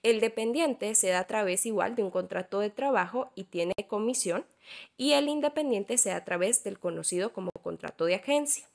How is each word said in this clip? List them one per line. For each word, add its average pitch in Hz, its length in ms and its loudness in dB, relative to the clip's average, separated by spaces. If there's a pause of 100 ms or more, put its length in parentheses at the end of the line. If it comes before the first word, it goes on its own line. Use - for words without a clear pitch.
El 220 160 4
dependiente 226 720 0
se 196 160 4
da 180 100 4
a 185 80 -2
través 196 380 0
igual 214 300 0
de 220 80 0
un 185 80 -2
contrato 185 480 -2
de 208 100 0
trabajo 233 640 0
y 190 120 -12
tiene 175 280 -2 (140)
comisión, 214 580 -2 (500)
y 277 180 2
el 285 140 4
independiente 294 720 0
se 202 120 2
da 180 80 -2
a - 80 -8
través 185 380 0
del 196 140 -8
conocido 175 560 -4
como 185 160 -6 (140)
contrato 170 420 -6
de 175 80 2
agencia. 285 600 0